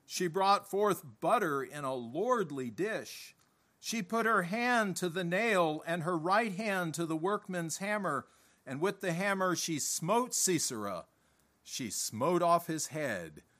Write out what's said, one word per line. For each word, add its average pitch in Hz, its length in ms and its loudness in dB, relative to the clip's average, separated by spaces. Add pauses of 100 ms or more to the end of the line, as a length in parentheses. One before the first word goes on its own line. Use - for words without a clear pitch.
She - 220 -2
brought 196 420 4
forth 202 340 2 (160)
butter 165 440 2
in 147 200 -8
a 135 100 -2
lordly 143 760 -2
dish. 180 680 -6 (440)
She 226 240 -4
put 220 240 0
her 214 160 4
hand 220 540 2
to 180 120 -2
the 180 140 -2
nail 175 640 2
and 165 160 -2
her 175 120 0
right 190 380 2
hand 185 420 -2
to 170 120 -2
the 160 80 -2
workman's 180 640 -2
hammer, 190 500 -2 (360)
and 135 160 -8
with 190 220 0
the 180 120 0
hammer 185 420 2
she 156 240 -2
smote 226 560 0
Sisera. 107 720 0 (560)
She - 260 -8
smote 165 540 0
off 170 240 2
his 160 200 -4
head 95 560 -6 (160)